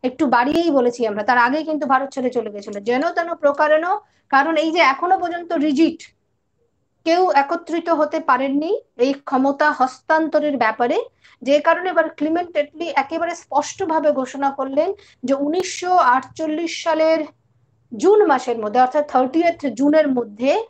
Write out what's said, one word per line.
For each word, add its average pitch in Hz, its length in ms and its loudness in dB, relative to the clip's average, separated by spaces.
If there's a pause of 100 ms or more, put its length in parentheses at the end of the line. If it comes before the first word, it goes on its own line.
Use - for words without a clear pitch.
একটু 254 240 -2
বাড়িয়েই 285 440 2
বলেছি 247 360 0
আমরা, 208 160 -4
তার 247 160 2
আগেই 269 260 0
কিন্তু 302 220 -4
ভারত 269 280 0
ছেড়ে 254 160 -4
চলে 226 200 -6
গেছিল, 202 300 -12
যেন 240 300 -2
তেন 339 240 -4
প্রকারেণ। 302 500 2 (460)
কারণ 294 260 2
এই 311 160 0
যে 349 60 0
এখনো 339 400 2
পর্যন্ত 349 340 -6
রিজিড, 311 460 2 (1040)
কেউ 349 260 2
একত্রিত 330 580 -2
হতে 311 320 0
পারেননি 285 600 -2 (160)
এই 269 160 0
ক্ষমতা 277 580 0
হস্তান্তরের 302 840 0
ব্যাপারে, 240 420 0 (440)
যে 285 180 2
কারণে 339 300 0
এবার 320 180 0
ক্লিমেন্ট 330 440 -4
অ্যাটলি 311 320 -4
একেবারে 320 500 -4
স্পষ্টভাবে 311 800 -2
ঘোষণা 269 380 -4
করলেন 277 420 -2 (320)
যে 262 100 0
উনিশশো 359 580 -2
আটচল্লিশ 311 920 0
সালের 320 360 2 (760)
জুন 381 300 6
মাসের 254 320 0
মধ্যে, 214 220 0
অর্থাৎ 254 280 2
থার্টিয়েথ 320 580 0
জুনের 285 420 2
মধ্যে 240 440 -2 (160)